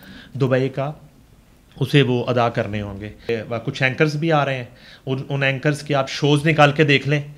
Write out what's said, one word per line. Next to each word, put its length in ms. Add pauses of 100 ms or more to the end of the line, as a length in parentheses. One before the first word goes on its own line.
(380)
दुबई 320
का, 180 (920)
उसे 240
वो 200
अदा 280
करने 300
होंगे। 340 (160)
ए, 200
व-, 100
कुछ 220
एंकर्स 340
भी 140
आ 140
रहे 120
हैं, 140 (380)
उन, 240
उन 120
एंकर्स 400
के 100
आप 140
शोज़ 380
निकाल 260
के 120
देख 240
लें, 300